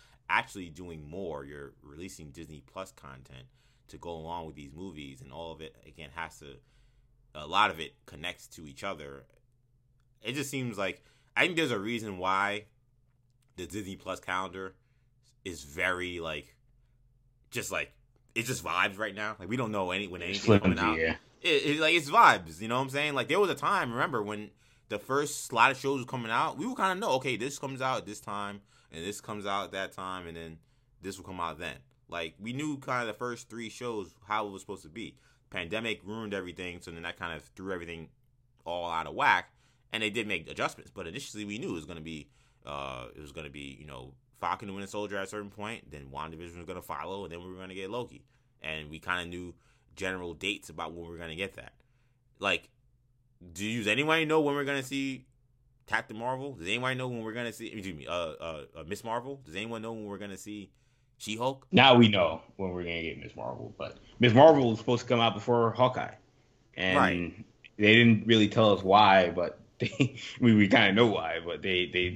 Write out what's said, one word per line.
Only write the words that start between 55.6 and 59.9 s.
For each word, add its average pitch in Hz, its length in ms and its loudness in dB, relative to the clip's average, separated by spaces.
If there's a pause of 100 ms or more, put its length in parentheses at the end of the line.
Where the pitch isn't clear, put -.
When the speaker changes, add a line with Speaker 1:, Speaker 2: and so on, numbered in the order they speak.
Speaker 1:
Captain 110 300 -4
Marvel? 131 380 -6
Does 87 140 -8
anybody 127 280 0
know 127 120 -4
when 117 140 -6
we're 110 100 -8
gonna 117 200 -6
see, 113 140 -12
excuse 92 300 -8
me, 67 100 -14
uh, 78 60 -6
uh, 82 520 -6 (120)
uh, 78 100 -14
Miss 98 160 -10
Marvel? 120 420 -8
Does 80 120 -14
anyone 110 260 -8
know 113 100 -8